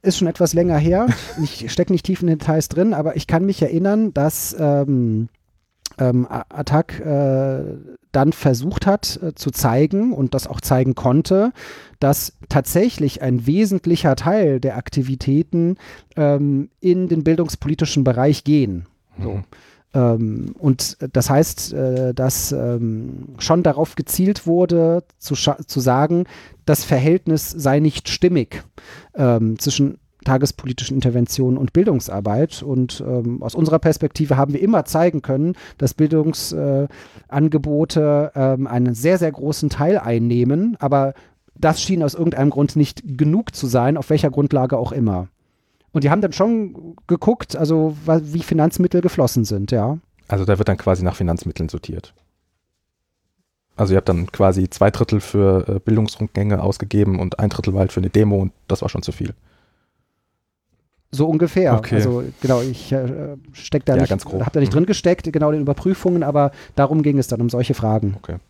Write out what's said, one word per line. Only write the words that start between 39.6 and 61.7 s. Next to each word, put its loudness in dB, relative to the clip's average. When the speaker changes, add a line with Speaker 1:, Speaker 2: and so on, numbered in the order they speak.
Speaker 1:
Teil 0
einnehmen. 0
Aber 0
das 0
schien 0
aus 0
irgendeinem 2
Grund 0
nicht 0
genug 0
zu -6
sein, 2
auf -8
welcher 2
Grundlage 0
auch -4
immer. -2
Und -2
die 4
haben 2
dann 0
schon -2
geguckt, 0
also 2
wa-, 2
wie -4
Finanzmittel 2
geflossen 0
sind, -4
ja. 0
Speaker 2:
Also 0
da 4
wird 0
dann 0
quasi 0
nach 0
Finanzmitteln -4
sortiert. -12
Also 2
ihr 6
habt 2
dann 0
quasi 2
zwei 2
Drittel 0
für, 2
äh, -2
Bildungsrundgänge -2
ausgegeben 0
und -4
ein 2
Drittel -4
war 0
halt 2
für -4
eine -2
Demo 2
und -2
das -2
war -4
schon -8
zu -8
viel. -8
Speaker 1:
So 2
ungefähr. 2